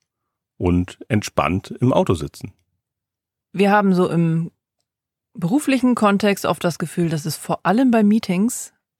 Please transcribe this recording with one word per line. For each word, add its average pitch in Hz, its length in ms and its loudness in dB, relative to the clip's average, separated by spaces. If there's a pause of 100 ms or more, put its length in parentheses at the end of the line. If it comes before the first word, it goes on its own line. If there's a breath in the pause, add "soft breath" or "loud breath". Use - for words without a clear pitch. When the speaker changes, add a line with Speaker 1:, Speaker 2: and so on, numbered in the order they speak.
(560)
Speaker 1:
und 90 420 -2 (100)
entspannt 92 720 -2
im 127 120 2
Auto 175 220 2
sitzen. 78 400 -10 (960)
Speaker 2:
Wir 196 180 2
haben 196 240 4
so 180 140 2
im 165 420 0 (840)
beruflichen 247 600 0
Kontext 202 520 0
oft - 180 -2
das 170 140 -2
Gefühl, 170 320 -2
dass 151 160 -6
es 151 100 -6
vor - 300 -6
allem 240 240 2
bei 226 120 4
Meetings 208 720 0 (280)